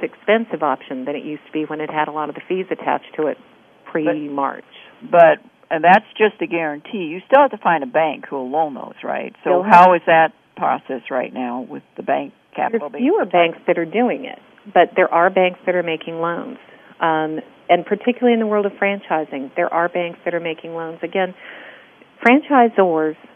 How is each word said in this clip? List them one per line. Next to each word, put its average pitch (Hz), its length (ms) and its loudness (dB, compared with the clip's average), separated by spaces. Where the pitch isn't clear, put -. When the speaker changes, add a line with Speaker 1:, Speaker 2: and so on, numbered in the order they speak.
Speaker 1:
expensive 202 600 -2
option 135 400 -4
than 143 140 -6
it - 80 -12
used 151 200 -12
to - 60 -20
be 156 140 -4
when 156 160 -8
it 151 100 -8
had 151 160 -2
a 151 40 -10
lot 151 180 -6
of 151 60 -12
the - 120 -16
fees 185 240 -4
attached - 460 -6
to 156 100 -2
it - 100 -4
pre-March. 151 720 -4
Speaker 2:
But, 156 100 -16
but, 165 260 8
and 160 140 -2
that's 190 220 6
just 214 240 0
a 170 60 -4
guarantee. 160 640 -6
You 180 160 -10
still 269 140 6
have 269 100 4
to 208 60 -10
find 139 260 0
a 131 40 -6
bank 156 420 -2
who 147 80 -6
will 127 120 -8
loan 151 240 -2
those, - 300 -14
right? 135 400 -8
So 180 180 2
Speaker 1:
Still - 20 -2
Speaker 2:
how 185 320 8
is 165 100 0
that 160 240 6
process - 460 -4
right 123 220 -4
now 127 360 -8
with 143 140 -16
the - 60 -12
bank 143 280 -4
capital - 340 -4
Speaker 1:
There's - 120 -10
Speaker 2:
being 277 100 2
Speaker 1:
fewer 392 140 0
Speaker 2:
protected? 175 260 2
Speaker 1:
banks - 160 -16
that 175 100 2
are 170 80 -2
doing 170 380 -2
it. - 160 -14
But 190 300 2
there 185 160 2
are 170 180 4
banks 185 360 0
that 180 100 0
are 180 80 0
making 165 360 -6
loans. 170 380 -6
Um, 156 400 0
and 175 160 2
particularly 240 480 0
in 226 60 2
the 220 80 -2
world 208 180 0
of 196 80 -4
franchising, 156 840 -4
there 175 180 -2
are 170 160 0
banks 175 360 -6
that 170 80 -4
are 170 60 -2
making 165 340 -8
loans. 165 280 -10
Again, 185 320 -4
franchisors, 214 920 4